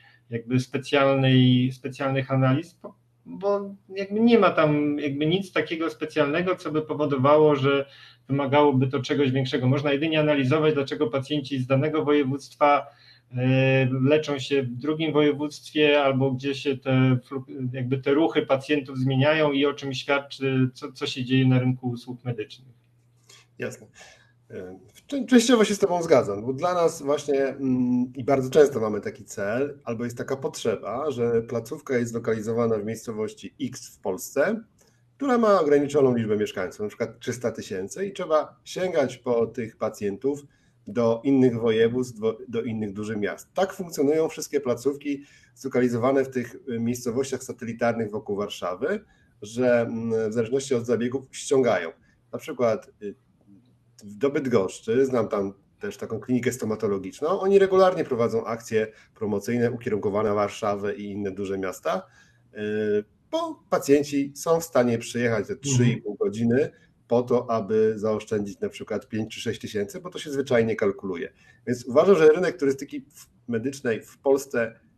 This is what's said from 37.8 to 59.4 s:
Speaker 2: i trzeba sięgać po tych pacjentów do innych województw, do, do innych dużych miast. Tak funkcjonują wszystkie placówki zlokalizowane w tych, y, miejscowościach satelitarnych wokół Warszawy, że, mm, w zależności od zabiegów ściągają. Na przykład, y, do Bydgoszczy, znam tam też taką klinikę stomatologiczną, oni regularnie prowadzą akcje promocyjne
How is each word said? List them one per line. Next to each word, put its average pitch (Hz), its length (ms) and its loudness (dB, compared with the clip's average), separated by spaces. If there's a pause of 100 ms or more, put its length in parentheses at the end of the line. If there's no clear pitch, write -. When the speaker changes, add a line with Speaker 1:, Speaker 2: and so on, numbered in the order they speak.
Speaker 2:
i 196 60 -8
trzeba 156 520 -2
sięgać 170 520 -2
po 117 300 0
tych 110 300 -10
pacjentów 110 680 -4 (420)
do 117 380 0
innych 127 360 4
województw, 117 600 2
do, 110 180 -2 (100)
do 117 140 -4
innych 110 300 -6
dużych 107 240 -8
miast. 98 380 -6
Tak 190 180 0
funkcjonują 160 560 0
wszystkie 147 320 -6
placówki 139 640 -4 (300)
zlokalizowane 127 720 0
w 131 60 -8
tych, 120 240 -6 (140)
y, 117 120 -4
miejscowościach 123 600 -4
satelitarnych 113 680 -4
wokół 104 260 -6
Warszawy, 101 680 -4 (380)
że, 120 380 2
mm, 113 500 -2
w - 20 -8
zależności 123 420 -2
od 117 120 -2
zabiegów 120 460 -2
ściągają. 113 600 0 (400)
Na 120 60 -10
przykład, 113 520 -2 (120)
y, 101 120 -10 (920)
do 104 260 -2
Bydgoszczy, 123 760 0
znam 117 220 0
tam 101 240 -2 (280)
też 101 160 -10
taką 107 240 -8
klinikę 123 320 0
stomatologiczną, 107 880 -4
oni 196 180 6
regularnie 185 460 4
prowadzą 113 400 -2
akcje 110 420 -2 (280)
promocyjne 117 560 -2